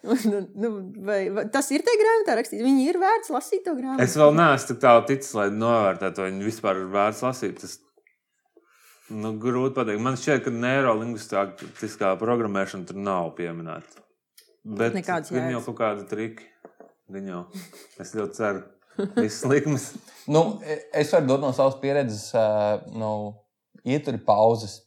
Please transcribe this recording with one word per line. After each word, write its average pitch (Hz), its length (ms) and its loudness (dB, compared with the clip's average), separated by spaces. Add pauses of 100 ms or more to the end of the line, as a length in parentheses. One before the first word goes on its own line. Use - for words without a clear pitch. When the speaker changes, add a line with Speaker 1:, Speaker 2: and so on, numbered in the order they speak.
Speaker 1:
Un, 202 500 0
nu, 214 140 -4 (340)
vai, 196 280 -2
vai 202 200 -4
tas 269 220 0
ir 277 100 0
tajā 466 160 2
grāmatā 427 400 4
rakstīts? 226 240 -4
Viņi 262 260 4
ir 359 100 0
vērts 440 320 2
lasīt 370 340 -2
to 359 100 -4
grāmatu? 262 280 -2
Speaker 2:
Es 127 140 0
vēl 151 160 10
neesmu 156 360 4
tik 120 120 -4
tālu 123 260 8
ticis, 135 280 -2
lai 101 160 2
novērtētu, 101 720 0
vai 95 80 -2
viņi 98 160 -6
vispār 107 300 -2
ir 92 100 -6
vērts 101 360 0
lasīt. 127 380 -4
Tas, - 180 -16 (1300)
nu, 110 300 -6
grūti 127 340 -2
pateikt. 107 260 -2
Man 131 140 -2
šķiet, 131 300 0
ka 135 60 -2
neirolingvistiskā 110 1700 -2
programmēšana 101 680 -2
tur 90 100 -12
nav 95 380 -2
pieminēta. 82 680 -10 (600)
Bet 110 300 -2
Speaker 1:
Nekāds 156 380 -4
Speaker 2:
gan 127 180 -2
jau 120 80 -4
Speaker 1:
jēgas. 113 80 -8
Speaker 2:
kaut 113 140 -10
kādi 104 280 -2
triki. 113 360 -8 (640)
Gan 98 200 -12
jau. 87 160 -10 (560)
Es 95 160 -14
ļoti 104 220 -6
ceru. 104 260 -2 (540)
Visas - 280 -2
likmes. 139 400 2 (440)
Speaker 3:
Nu, 160 320 2
e-, 151 220 -8 (100)
es 151 180 0
varu 156 160 4
dot 135 140 2
no 135 120 0
savas 135 280 2
pieredzes, 135 540 -2
ā, 107 480 2 (100)
nu, 107 420 -6 (460)
ieturi 131 400 -2
pauzes. 107 680 2